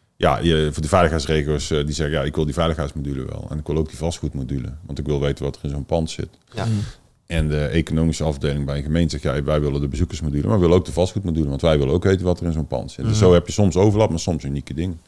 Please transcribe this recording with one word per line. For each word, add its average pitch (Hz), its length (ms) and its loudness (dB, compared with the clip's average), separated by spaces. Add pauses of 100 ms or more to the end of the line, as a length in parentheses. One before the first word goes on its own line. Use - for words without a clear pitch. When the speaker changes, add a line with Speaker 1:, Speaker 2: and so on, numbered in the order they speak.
(160)
Speaker 1:
Ja, 71 220 2
je, 78 340 2
voor 78 100 -6
de 76 60 -4
veiligheidsregio's, 78 840 0
eh, 76 140 0
die 73 100 -4
zeggen, 73 220 -2
"Ja, 69 60 -2
ik 76 120 -4
wil 80 100 0
die 71 100 -4
veiligheidsmodule 73 680 -4
wel. - 260 -10
En 76 80 -6
ik 73 80 -8
wil 78 100 -2
ook 78 120 0
die - 100 -14
vastgoedmodule, 67 760 -6 (140)
want 69 120 -8
ik 69 80 -6
wil 71 140 0
weten 69 240 -2
wat 69 120 -6
er - 80 -12
in 73 60 -4
zo'n 71 140 -6
pand 80 260 -2
zit." - 180 -8 (240)
Speaker 2:
Ja. 104 120 -6
Speaker 3:
Mhm. 113 100 0 (520)
Speaker 1:
En 80 220 0
de 73 180 0
economische 80 580 0
afdeling 73 420 -2
bij 71 100 -4
een 71 60 -2
gemeente 76 360 0
zegt, 69 180 -2
"Ja, 73 60 0
wij 76 180 0
willen 71 200 0
de 71 80 0
bezoekersmodule, 73 580 -2
maar 110 80 2
we 98 60 4
willen 85 160 6
ook - 80 4
de 78 80 -8
vastgoedmodule, 82 560 0
want 67 140 -4
wij 80 160 6
willen 69 160 2
ook - 100 2
weten 92 220 2
wat 90 140 2
er 87 60 -4
in 85 60 0
zo'n 78 140 -2
pand - 240 -6
zit." - 140 -8
Dus 57 140 2
Speaker 2:
Mhm. - 60 6
Speaker 1:
zo 90 80 10
heb 87 140 6
je - 60 -6
soms 98 240 2
overlap, 107 340 4
maar 82 80 -2
soms 80 260 -4
unieke 69 300 -6
dingen. 82 340 -4